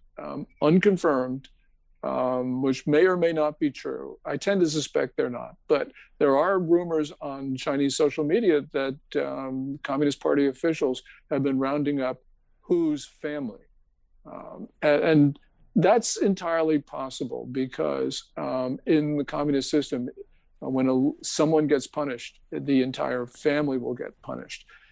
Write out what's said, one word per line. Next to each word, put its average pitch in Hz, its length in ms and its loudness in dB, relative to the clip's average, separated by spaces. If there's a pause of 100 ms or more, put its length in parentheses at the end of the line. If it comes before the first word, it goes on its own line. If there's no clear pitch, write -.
(220)
um, 143 240 -10 (160)
unconfirmed, 151 840 2 (560)
um, 127 580 -2
which 135 240 0
may 156 200 4
or 185 100 4
may 170 160 2
not 151 260 -2
be 151 140 0
true. 135 540 -10
I 151 100 -6
tend 196 240 0
to 170 100 4
suspect 143 460 -2
they're 131 140 0
not, 120 260 -10 (140)
but 143 220 2 (280)
there 139 180 4
are 185 220 2
rumors 165 640 0
on 139 340 -6
Chinese 139 400 0
social 151 300 2
media 165 480 2
that, 139 240 -2 (180)
um, 135 680 -6
Communist 143 360 0
Party 143 280 2
officials 139 560 -2 (280)
have 139 100 0
been 135 160 0
rounding 139 440 0
up 127 200 -4 (460)
Hu's 160 380 0
family. 147 560 -10 (640)
Um, - 420 -14 (140)
a-, 151 280 4
and 143 300 4 (380)
that's 208 400 4
entirely 165 640 2
possible 131 680 -10
because, 135 880 -4
um, 131 500 -4
in 151 300 2
the 143 100 -2
communist 147 440 -2
system, 135 400 -2 (520)
uh, 135 80 -6
when 131 200 2
a, 131 360 0
someone 156 420 2
gets 139 200 0
punished, 139 520 -8 (120)
the 139 300 2
entire 131 440 -4
family 143 520 -2
will 120 160 -4
get - 280 -12
punished. - 440 -12 (260)